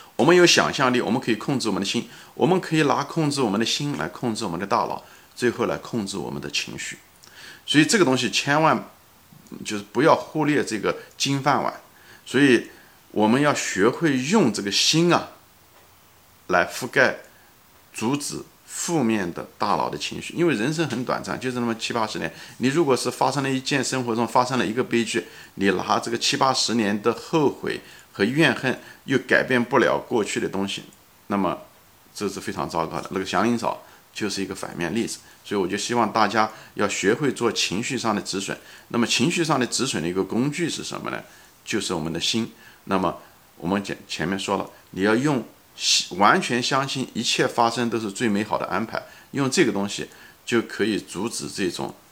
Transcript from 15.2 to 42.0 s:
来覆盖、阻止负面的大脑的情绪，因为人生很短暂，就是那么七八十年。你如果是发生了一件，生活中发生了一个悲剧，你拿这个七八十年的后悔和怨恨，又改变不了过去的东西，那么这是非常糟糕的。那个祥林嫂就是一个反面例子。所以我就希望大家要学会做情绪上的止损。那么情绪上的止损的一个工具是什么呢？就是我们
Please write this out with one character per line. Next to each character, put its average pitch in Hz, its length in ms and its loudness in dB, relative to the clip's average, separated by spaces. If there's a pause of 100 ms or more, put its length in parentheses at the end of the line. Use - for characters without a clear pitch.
来 87 200 4
覆 - 180 -8
盖、 123 320 2 (760)
阻 120 240 -2
止 143 280 -8 (240)
负 160 360 -2
面 104 300 0
的 67 140 -10 (100)
大 104 120 -2
脑 67 200 0
的 76 80 -6
情 - 240 -8
绪， - 140 -12
因 160 100 0
为 156 80 2
人 117 180 0
生 156 160 -2
很 120 160 -4
短 65 200 -4
暂， - 160 -6
就 127 100 -4
是 123 100 -4
那 120 60 0
么 117 100 0
七 - 160 -8
八 113 140 2
十 - 140 -6
年。 - 120 -4 (260)
你 123 100 0
如 151 180 2
果 131 100 4
是 123 140 -2
发 135 220 0
生 139 100 -2
了 135 80 -2
一 131 100 0
件， 131 240 -2
生 131 220 -2
活 113 100 0
中 117 120 0
发 - 180 2
生 127 140 0
了 95 60 2
一 104 80 -2
个 123 100 0
悲 117 200 2
剧， - 220 -2 (300)
你 95 160 2
拿 101 280 2
这 117 120 -4
个 117 60 -2
七 - 200 0
八 135 160 4
十 113 220 0
年 104 260 2
的 120 120 2
后 147 360 0
悔 - 320 -6 (320)
和 101 100 0
怨 131 320 4
恨， - 240 -2 (240)
又 131 140 0 (100)
改 - 160 4
变 123 180 2
不 120 180 2
了 73 180 4
过 113 260 -2
去 - 160 -4
的 101 80 -2
东 98 180 -2
西， 101 180 -8 (440)
那 101 80 -2
么 90 240 0 (560)
这 101 140 -4
是 95 100 -8
非 95 140 -8
常 85 160 -6
糟 82 180 -2
糕 78 140 -6
的。 - 100 -14
那 95 80 -2
个 95 60 -4
祥 95 180 0
林 117 140 2
嫂 - 260 -4 (300)
就 107 160 -4
是 95 120 -4
一 95 40 -2
个 92 100 -8
反 - 220 -10
面 85 180 -4
例 113 100 0
子。 - 120 -8 (260)
所 - 140 -4
以 - 20 2
我 90 80 0
就 98 80 -4
希 120 200 -4
望 113 180 2
大 110 120 6
家 107 240 2 (260)
要 104 120 0
学 95 260 2
会 139 200 0
做 117 180 0
情 - 320 -2
绪 123 140 -4
上 107 180 0
的 98 60 -2
止 92 180 -6
损。 - 180 -8 (300)
那 - 100 -4
么 117 80 2
情 120 240 2
绪 170 140 0
上 151 160 0
的 120 80 2
止 - 180 -2
损 113 160 -2
的 82 60 -2
一 90 60 -2
个 95 100 0
工 120 260 0
具 156 200 -4
是 - 120 -6
什 - 200 -10
么 - 100 -8
呢？ 58 100 -8 (440)
就 107 160 -2
是 98 120 -4
我 85 60 -2
们 80 140 -4